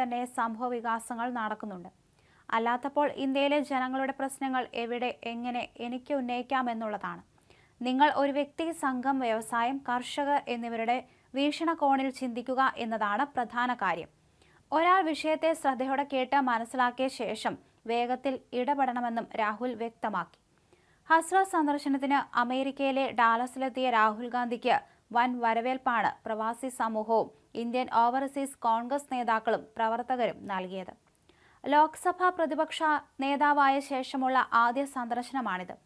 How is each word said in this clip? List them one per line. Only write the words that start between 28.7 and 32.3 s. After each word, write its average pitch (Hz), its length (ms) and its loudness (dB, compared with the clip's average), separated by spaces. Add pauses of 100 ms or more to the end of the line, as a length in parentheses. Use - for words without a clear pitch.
നേതാക്കളും 220 540 0 (100)
പ്രവർത്തകരും 233 720 -2
നൽകിയത്. 185 480 -8 (720)
ലോക്സഭാ 311 640 4
പ്രതിപക്ഷ 311 540 0 (380)